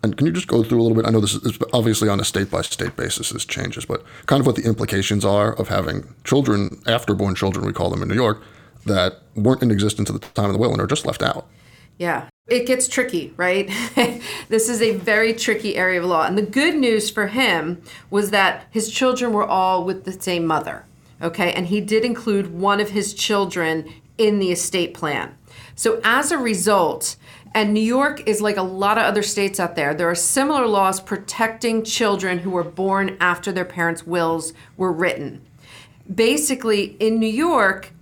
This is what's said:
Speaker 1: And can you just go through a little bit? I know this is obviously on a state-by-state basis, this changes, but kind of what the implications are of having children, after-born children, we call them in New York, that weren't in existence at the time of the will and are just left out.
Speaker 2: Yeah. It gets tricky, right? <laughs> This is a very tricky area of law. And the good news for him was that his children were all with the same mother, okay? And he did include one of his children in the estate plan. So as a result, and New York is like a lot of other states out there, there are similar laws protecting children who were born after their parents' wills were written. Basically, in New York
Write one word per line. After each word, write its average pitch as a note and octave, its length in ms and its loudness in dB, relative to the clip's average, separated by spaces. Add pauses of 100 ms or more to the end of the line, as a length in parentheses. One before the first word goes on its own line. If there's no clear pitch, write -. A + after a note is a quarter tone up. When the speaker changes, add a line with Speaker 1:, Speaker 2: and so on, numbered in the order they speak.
Speaker 1:
And G#2+ 140 -2
can D3 100 2
you E3 60 2
just F3+ 160 -4
go A#2 160 4
through A#2+ 160 2
a - 20 4
little A2+ 140 4
bit? A2 100 2
I A2+ 40 2
know A2 100 4
this G#2 140 0
is - 240 -4 (140)
obviously A2 360 2
on G2 120 0
a G2 40 -4
state-by-state F2+ 720 -4
basis, - 340 -6
this - 140 -6
changes, - 400 -8
but - 200 -6 (220)
kind C#3 140 4
of A#2+ 60 4
what B2 100 4
the - 80 -4
implications G#2 600 0
are G#2 280 2
of - 160 -4
having F#2 460 -4 (100)
children, A2+ 640 2
after-born G2+ 480 0
children, F#2+ 300 -2
we G2 80 -2
call F#2 180 0
them F#2+ 120 -4
in F#2 60 -4
New G2 60 -2
York, A2 280 0 (440)
that F#2 340 0 (140)
weren't B2 280 2
in A#2+ 80 4
existence G#2 400 0
at G2+ 100 -4
the - 80 -18
time G#2 180 -2
of G2+ 60 2
the G2+ 60 0
will A#2 140 2
and G#2 80 0
are G2 60 0
just - 200 -2
left - 160 -4
out. - 240 -4 (520)
Speaker 2:
Yeah. E3+ 300 -4 (200)
It A#3+ 180 2
gets B3+ 220 0
tricky, B3 480 -2
right? F#3 340 0 (240)
<laughs> - 280 0 (260)
This A3 200 2
is A#3+ 140 0
a A3 140 2
very G#3+ 360 2
tricky A3 440 -2
area F#3 240 2
of F3 60 -2
law. E3 180 2
And F#3+ 120 0
the G#3+ 60 2
good C#4 320 0
news A3+ 340 2
for G#3 200 -2
him F3 520 0 (300)
was G3+ 200 0
that G3 400 2
his A3 200 -4
children B3+ 420 0
were G#3 140 0
all F#3 380 2
with F#3+ 200 -4
the F#3+ 160 -10
same F3 240 -2
mother, D#3+ 400 -4 (380)
okay? E3+ 300 -2
And F3+ 140 -2
he G#3 140 0
did G#3+ 240 2
include G3+ 480 -2
one G3+ 280 0
of G#3 100 -2
his G3+ 240 -4
children E3+ 760 -2 (260)
in G#3+ 220 4
the F#3+ 100 2
estate F3 420 -2
plan. C#3+ 460 -6 (380)
So A3+ 260 0
as C4+ 300 2
a D#4+ 60 0
result, G3 760 2 (400)
and G#3 180 2
New G#3+ 80 2
York C4+ 460 0
is G#3 160 0
like G#3 140 0
a F#3+ 60 -2
lot G3 360 0
of A3 60 2
other G#3 180 2
states G3 380 -2
out F3 160 -2
there, D3+ 180 0
there E3 160 0
are F3 60 0
similar C4+ 500 2
laws G3 320 2
protecting A3+ 840 -2
children F#3+ 540 0
who F3 120 -4
were F3+ 140 0
born F#3+ 560 -2
after F3+ 320 0
their F3+ 120 -2
parents' E3+ 400 -2
wills E3 480 -2 (240)
were F#3 160 0
written. D#3+ 500 -4 (680)
Basically, A3+ 840 0
in A3 220 2
New A3 80 2
York A3 720 0